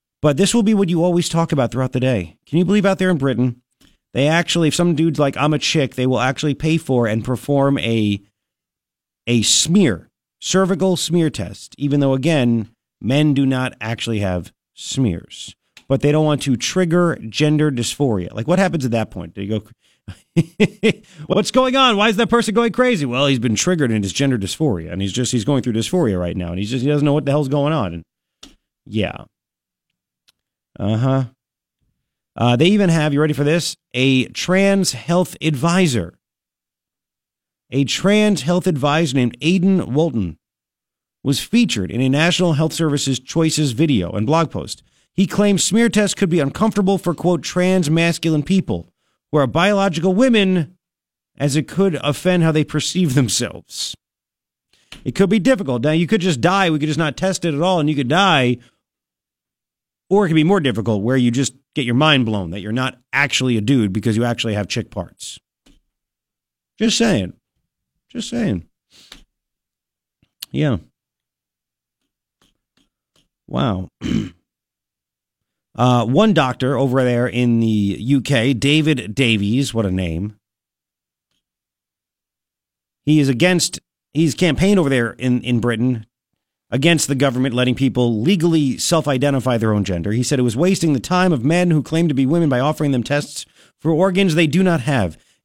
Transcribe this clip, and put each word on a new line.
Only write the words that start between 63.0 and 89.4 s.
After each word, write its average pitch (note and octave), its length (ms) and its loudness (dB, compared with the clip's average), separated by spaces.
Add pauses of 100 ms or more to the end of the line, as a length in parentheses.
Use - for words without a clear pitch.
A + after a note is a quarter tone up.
actually C3 460 -2
a G#2+ 40 -2
dude G#2+ 300 2
because G#2+ 240 -2
you A2+ 80 0
actually A#2 300 -4
have G2+ 160 -4
chick A2 200 -6
parts. - 480 -12 (1400)
Just A3 180 0
saying. D#3 360 0 (760)
Just - 220 -10
saying. E3+ 400 -4 (1800)
Yeah. C3+ 260 0 (2750)
Wow. F#2+ 420 -4 (100)
<clears throat> - 0 - (1800)
Uh, B2 240 4
one E3+ 300 4
doctor C3 420 0
over C3 280 0
there B2 240 0
in A#2 320 0
the A2+ 80 0
U G#2+ 520 0
K, B2+ 320 0
David C#3 640 0
Davies, A2+ 640 0
what A2+ 100 0
a F#2+ 60 -2
name. F#2 480 -4 (2750)
He D3+ 140 4
is C3+ 100 4
against, E3 500 0 (320)
he's D3+ 220 0
campaigned F#3 460 2
over D3 100 2
there A#2+ 220 0
in, B2 320 -2
in B2 160 0
Britain A#2 480 -2 (640)
against D#3+ 360 2
the C#3+ 60 -2
government C3 400 0
letting B2 220 0
people B2 440 0
legally D#3+ 600 0
self-identify C3+ 800 0